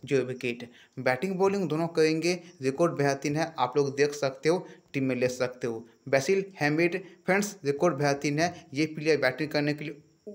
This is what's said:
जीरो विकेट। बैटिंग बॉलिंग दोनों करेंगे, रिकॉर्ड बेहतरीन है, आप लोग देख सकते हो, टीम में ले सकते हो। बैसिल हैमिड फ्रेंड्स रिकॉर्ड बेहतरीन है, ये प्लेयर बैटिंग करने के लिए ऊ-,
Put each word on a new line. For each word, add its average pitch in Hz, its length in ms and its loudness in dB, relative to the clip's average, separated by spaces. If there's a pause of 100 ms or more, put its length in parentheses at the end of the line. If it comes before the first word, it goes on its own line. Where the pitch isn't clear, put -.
जीरो 131 180 2
विकेट। 120 480 -6 (280)
बैटिंग 127 360 0
बॉलिंग 196 340 0
दोनों 160 180 0
करेंगे, 165 560 2 (180)
रिकॉर्ड 135 320 0
बेहतरीन 139 420 0
है, 160 240 -2
आप 127 180 0
लोग 139 180 2
देख 143 180 2
सकते 139 360 -2
हो, 175 180 0 (260)
टीम 135 100 0
में 131 120 0
ले 123 120 2
सकते 123 400 -4
हो। 113 200 -8 (220)
बैसिल 190 360 2 (140)
हैमिड 170 440 2 (220)
फ्रेंड्स 202 400 0
रिकॉर्ड 143 300 2
बेहतरीन 143 440 0
है, 175 340 -2
ये 147 120 0
प्लेयर 151 320 2
बैटिंग 139 320 0
करने 147 240 0
के 147 120 -8
लिए - 160 -12 (260)
ऊ-, - 80 -14